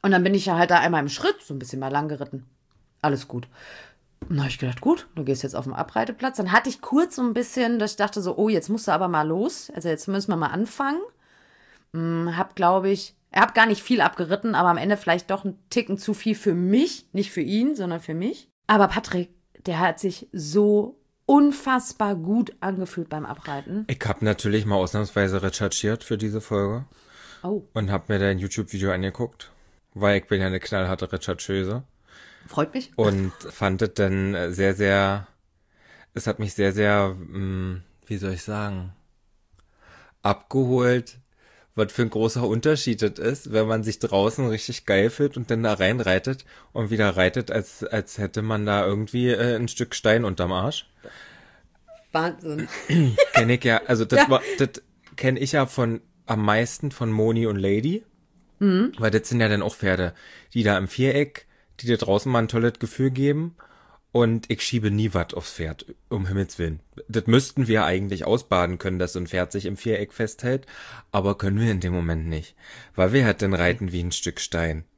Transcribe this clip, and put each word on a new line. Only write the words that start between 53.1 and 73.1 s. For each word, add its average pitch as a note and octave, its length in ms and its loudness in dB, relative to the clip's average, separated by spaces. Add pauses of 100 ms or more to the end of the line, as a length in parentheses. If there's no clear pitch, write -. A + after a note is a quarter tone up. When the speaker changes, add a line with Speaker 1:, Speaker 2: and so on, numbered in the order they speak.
Speaker 2:
Kenn A#2 160 6
ich B2 140 2
ja, A2+ 220 4
also A2+ 180 2
das B2 140 4
Speaker 1:
Ja. A2+ 100 8
Speaker 2:
war, C3 140 6 (160)
das - 240 -2 (340)
kenn C3 200 2
ich C3+ 160 -2
ja C#3 140 2
von, A#2 340 -2 (260)
am A2 180 0
meisten A#2 460 2
von A#2+ 220 -4
Moni A2+ 340 2
und G#2 100 0
Lady. A2 480 0 (540)
Speaker 1:
Mhm. G3 400 4
Speaker 2:
Weil A2+ 120 2
das A2 180 2
sind A#2+ 120 0
ja A2 80 4
dann G#2 140 2
auch - 140 -4
Pferde, F#2 360 0 (400)
die A#2+ 120 0
da G2+ 120 4
im F#2 120 0
Viereck, C3+ 580 0 (320)
die B2 80 -10
dir A#2 100 4
draußen G#2 340 0
mal A#2+ 100 4
ein A2 80 0
tolles A#2 300 0
Gefühl C3 320 -2
geben. D3 460 -2 (560)
Und A2+ 380 2
ich A2 120 -4
schiebe G#2+ 280 0
nie G#2 240 0
wat F2 200 -2
aufs - 180 -10
Pferd, D#2 340 -8 (220)
um G#2+ 180 -4
Himmels G2 320 -2
Willen. D#2+ 220 -4 (260)
Das A2 220 -2
müssten B2+ 400 4
wir G#2+ 160 4
eigentlich F#2+ 400 -2
ausbaden F2+ 540 2
können, F#2 200 -4
dass F2+ 140 -2
so F2+ 80 -6
ein F2 80 -8
Pferd F2+ 240 -2
sich G2+ 140 -6
im G2 100 -6
Viereck G#2 360 -4
festhält. B2+ 540 -4 (460)
Aber G2+ 260 0
können G2 220 0
wir A2+ 100 2
in G2+ 100 0
dem F2+ 120 -2
Moment E2 340 -2
nicht. D#2+ 300 -8 (400)
Weil F#2 160 4